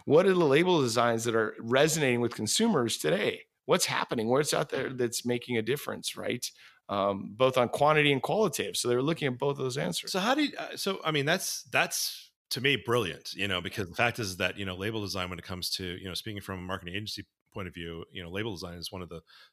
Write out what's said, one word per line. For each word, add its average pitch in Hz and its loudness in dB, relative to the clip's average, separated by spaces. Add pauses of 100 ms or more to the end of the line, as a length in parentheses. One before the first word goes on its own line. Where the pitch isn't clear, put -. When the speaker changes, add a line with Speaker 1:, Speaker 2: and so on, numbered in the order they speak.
Speaker 1:
"What 156 8
are 190 6
the 175 6
label 160 6
designs 117 2
that 117 0
are 113 2
resonating 135 4
with 117 0
consumers 123 2
today? 151 0 (200)
What's 180 4
happening? 120 0
What's 139 2
out 160 0
there 131 -2
that's 123 -2
making 123 -2
a 110 2
difference?" 110 -4
Right? 113 -4 (400)
Um, 98 0
both 131 4
on 120 4
quantity 147 4
and 135 2
qualitative. 147 0
So - -2
they 120 4
were 127 0
looking 139 -2
at 123 -4
both 143 -2
of 135 -4
those 131 -4
answers. 160 -4
Speaker 2:
So 190 0
how 233 2
do 302 2
you, - -2
uh, - -10
so, 190 -4
I 156 0
mean, 143 2
that's, - -2
that's - -2 (220)
to 120 -4
me, 135 4
brilliant, 113 0
you 98 -2
know, 90 0
because 92 -6
the 82 -14
fact 117 0
is 92 -6
that, 92 -2
you 101 -8
know, 92 -6
label 107 -6
design, 90 -4
when 87 -8
it - -14
comes 90 -8
to, - -6
you 90 -8
know, 87 -8
speaking 101 -10
from 95 -8
a - -8
marketing 92 -8
agency 104 -8 (280)
point 95 -10
of 80 -14
view, 85 -10
you 90 -12
know, 85 -12
label 104 -6
design 87 -10
is 82 -10
one 92 -10
of 85 -12
the 82 -14 (320)